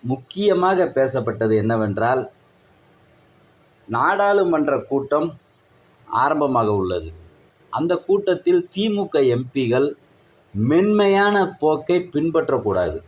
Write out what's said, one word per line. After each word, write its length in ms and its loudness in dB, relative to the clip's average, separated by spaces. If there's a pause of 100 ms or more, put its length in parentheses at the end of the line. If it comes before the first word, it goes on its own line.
முக்கியமாக 840 0
பேசப்பட்டது 640 -2
என்னவென்றால், 680 0 (1700)
நாடாளுமன்ற 880 0 (100)
கூட்டம் 440 -2 (800)
ஆரம்பமாக 680 0
உள்ளது. 360 -2 (640)
அந்த 260 -2
கூட்டத்தில் 680 0
தி 200 -4
மு 160 -2
க 220 0
எம் 220 0
பிகள் 380 0 (680)
மென்மையான 800 2 (220)
போக்கை 400 0 (100)
பின்பற்றக்கூடாது. 1000 -2